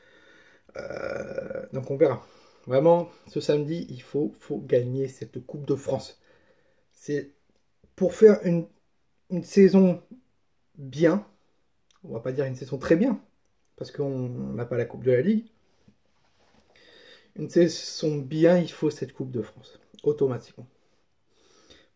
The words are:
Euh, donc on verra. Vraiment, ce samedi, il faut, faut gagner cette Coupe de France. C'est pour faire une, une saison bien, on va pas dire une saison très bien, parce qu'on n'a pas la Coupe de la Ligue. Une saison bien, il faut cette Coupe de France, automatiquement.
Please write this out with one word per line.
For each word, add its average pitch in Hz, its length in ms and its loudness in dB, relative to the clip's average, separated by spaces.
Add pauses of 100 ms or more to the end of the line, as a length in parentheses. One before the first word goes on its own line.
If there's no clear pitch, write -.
(760)
Euh, - 960 -10
donc 131 180 -8
on 139 60 -4
verra. 135 300 0 (400)
Vraiment, 165 420 4 (200)
ce - 120 -6
samedi, 151 480 -2
il 123 140 -16
faut, - 380 -4
faut - 180 -10
gagner 131 500 -2
cette - 380 -14
Coupe 147 180 -14
de 143 100 0
France. 131 460 -8 (720)
C'est - 380 -8 (680)
pour 180 160 0
faire 208 320 8
une, 170 220 0 (640)
une 175 140 -4
saison 185 580 6 (720)
bien, 156 500 0 (800)
on 151 80 -16
va 120 80 -10
pas 131 120 -8
dire 135 120 -2
une 131 120 -8
saison 135 200 -12
très 165 200 2
bien, 226 240 0 (560)
parce 127 140 -14
qu'on 135 380 -6
n'a 127 380 -8
pas 127 100 -6
la 120 80 -2
Coupe - 200 -14
de 127 80 4
la 123 100 4
Ligue. 214 240 0 (1900)
Une 156 120 -8
saison 160 680 0
bien, 156 420 2
il 165 120 -2
faut 151 200 -4
cette - 220 -12
Coupe 131 180 -10
de 120 120 -6
France, - 380 -16 (220)
automatiquement. 131 640 -2 (1300)